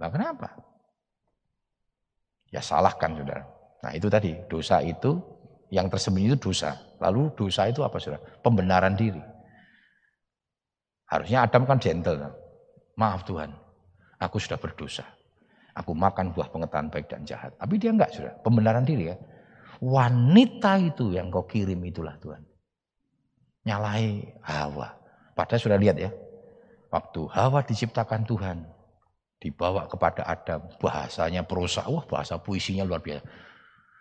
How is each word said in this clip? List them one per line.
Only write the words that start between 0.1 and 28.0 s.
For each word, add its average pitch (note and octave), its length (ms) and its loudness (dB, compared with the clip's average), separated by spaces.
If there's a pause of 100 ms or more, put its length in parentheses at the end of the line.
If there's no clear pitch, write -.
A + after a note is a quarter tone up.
Ya, B1+ 160 -8
salahkan, D#2+ 560 0
saudara. C#2 240 -10 (400)
Nah, B1 80 -10
itu G2+ 160 -2
tadi, G2 240 2 (160)
dosa D#2+ 320 2
itu, G#2 400 -2 (500)
yang F#2+ 160 2
tersembunyi G2 480 2
itu B2+ 160 0
dosa. D2+ 240 -2 (240)
Lalu A2+ 400 0
dosa G2+ 320 0
itu C3+ 160 -2
apa, - 160 -4
saudara? D2 200 -10 (200)
Pembenaran F#2+ 560 4
diri. G2+ 240 0 (1800)
Harusnya G2 400 2
Adam B2 160 6
kan C3 160 4
gentle. E2+ 480 0 (720)
"Maaf, G2+ 280 0
Tuhan, D2+ 280 -8 (640)
aku F#2 200 -4
sudah - 200 -6
berdosa. - 480 -12 (640)
Aku E2 240 -8
makan F#2 400 0
buah D#2+ 160 -4
pengetahuan D#2 400 -6
baik D2+ 160 -8
dan - 160 -12
jahat." C#2+ 320 -12
Tapi D#3+ 240 -2
dia A3+ 160 2
enggak, G#3+ 160 4
saudara. - 320 -10
Pembenaran A2+ 400 4
diri, A2+ 320 0
ya. - 20 -14 (640)
"Wanita C3 1040 6
itu C3+ 320 0
yang F2+ 160 -4
kau F#2 160 -2
kirim F#2+ 400 -2
itulah, D#2+ 320 -8
Tuhan." D2 240 -14 (1200)
Nyalai G#2+ 640 -2 (160)
Hawa. D2 480 -6 (480)
Padahal A2+ 240 0
sudah G#2 160 4
lihat, G2 240 6
ya. F#2+ 80 -4 (800)
Waktu D#2+ 400 -4
Hawa C3 320 2
diciptakan A2 640 -2